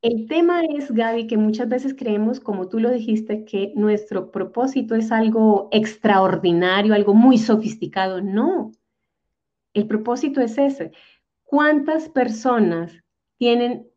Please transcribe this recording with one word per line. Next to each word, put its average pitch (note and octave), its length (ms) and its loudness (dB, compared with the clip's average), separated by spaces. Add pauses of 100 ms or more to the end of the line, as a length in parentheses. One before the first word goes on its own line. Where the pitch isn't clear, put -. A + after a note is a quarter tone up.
El A#3 240 -2
tema E4+ 360 2
es, D4 280 -6
Gaby, A3+ 340 -2
que A3+ 120 -2
muchas G#3+ 320 0
veces C4 280 -4
creemos, A3 420 -2
como F#3 300 -8
tú A3+ 80 -6
lo A3+ 140 0
dijiste, A3 540 -4
que G3+ 300 -6
nuestro G#3 540 -2
propósito A#3 640 -4
es A3+ 180 -2
algo A3 600 2
extraordinario, F#3+ 1200 2
algo G#3 220 4
muy A#3+ 240 8
sofisticado. F#3+ 800 -2
No. A3 520 -2 (1000)
El G#3 140 -2
propósito A#3+ 520 -4
es A#3 200 -2
ese. C#4 320 -2 (600)
¿Cuántas D4+ 560 0
personas A3 960 -2 (340)
tienen A#3+ 480 0 (120)